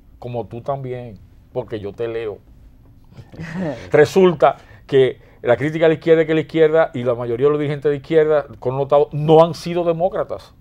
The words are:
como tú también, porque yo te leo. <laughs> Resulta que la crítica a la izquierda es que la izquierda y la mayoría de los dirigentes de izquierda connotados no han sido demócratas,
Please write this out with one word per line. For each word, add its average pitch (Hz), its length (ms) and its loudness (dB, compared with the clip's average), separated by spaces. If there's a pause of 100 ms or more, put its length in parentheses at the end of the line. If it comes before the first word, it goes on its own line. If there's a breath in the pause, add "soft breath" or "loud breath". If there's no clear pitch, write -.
(180)
como 120 300 -10
tú 120 140 -14
también, 123 580 -10 (320)
porque 113 300 -8
yo 98 100 -10
te 117 160 -8
leo. 113 300 -8 (760)
<laughs> 160 800 -12
Resulta 156 640 4 (320 loud breath)
que 131 320 2 (220 soft breath)
la 120 160 2
crítica 156 280 -2
a - 40 6
la 160 60 2
izquierda 160 260 2
es 151 60 0
que 160 60 0
la 160 80 0
izquierda 156 520 2
y 120 100 -6
la 120 120 0
mayoría 120 320 -2
de 147 40 4
los 151 80 -2
dirigentes 147 300 -4
de 147 80 -2
izquierda 156 480 2 (140)
connotados 139 520 0
no 151 320 4
han 170 100 -2
sido 170 300 -6
demócratas, 165 760 -6